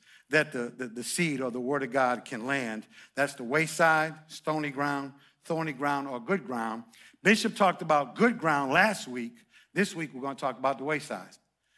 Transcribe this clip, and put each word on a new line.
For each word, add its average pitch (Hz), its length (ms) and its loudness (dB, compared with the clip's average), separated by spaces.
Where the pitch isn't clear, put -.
that 151 240 2
the, 120 240 -4
the, 127 120 -8
the 117 140 -10
seed 147 380 -2
or 127 100 -2
the 120 80 -6
word 135 240 -2
of 131 80 -6
God 123 360 2
can 117 200 -8
land. 120 400 -4
That's 139 180 0
the 127 100 -10
wayside, 156 720 2
stony 156 420 -4
ground, 139 440 -2
thorny 160 280 -2
ground, 139 360 0
or 123 120 -6
good 151 260 -2
ground. 113 380 -4
Bishop 214 340 4
talked 180 260 4
about 147 320 2
good 226 240 4
ground 143 340 2
last 185 360 4
week. 120 240 -6
This 185 200 0
week, 160 200 -6
we're 127 80 -10
gonna 139 140 -4
talk 127 220 -4
about 131 200 2
the 131 60 -8
wayside. 139 520 -4